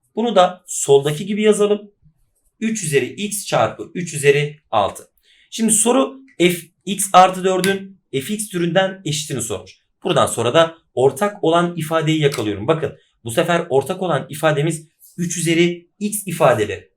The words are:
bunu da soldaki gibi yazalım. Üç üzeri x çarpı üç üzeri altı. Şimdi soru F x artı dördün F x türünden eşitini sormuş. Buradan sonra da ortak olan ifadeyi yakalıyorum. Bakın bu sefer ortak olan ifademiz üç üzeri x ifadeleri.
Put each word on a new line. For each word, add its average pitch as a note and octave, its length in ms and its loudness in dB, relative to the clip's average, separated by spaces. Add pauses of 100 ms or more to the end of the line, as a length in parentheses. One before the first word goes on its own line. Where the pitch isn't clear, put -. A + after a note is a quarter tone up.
(140)
bunu A3 220 0
da F3+ 300 2
soldaki D3+ 600 0
gibi G#3 160 -2
yazalım. G#3 480 2 (720)
Üç A3 240 -4
üzeri D3 220 0
x - 400 -8
çarpı A#2 480 -2
üç F3 200 -8
üzeri C#3+ 460 0 (100)
altı. G2+ 320 -2 (480)
Şimdi A3 220 0
soru B3+ 480 2 (180)
F F3 180 4 (280)
x G3 280 -4
artı F#3 320 6
dördün F#3+ 560 -2 (120)
F C3+ 220 -4
x G#3+ 140 -6
türünden F#3 560 0
eşitini C#3 380 -6
sormuş. - 360 -10 (260)
Buradan C#3+ 220 2
sonra A#2+ 280 0
da D#3+ 200 4 (200)
ortak G3+ 500 0
olan F3 320 2
ifadeyi D#3 440 0
yakalıyorum. G#2+ 460 -2
Bakın D3+ 320 -2 (260)
bu A#2 60 -10
sefer E3+ 400 0
ortak F3+ 320 -2
olan D#3+ 280 -4
ifademiz D#3 580 -2 (280)
üç F3 200 -6
üzeri E3+ 520 0 (100)
x G#3 280 -6
ifadeleri. A#2+ 720 0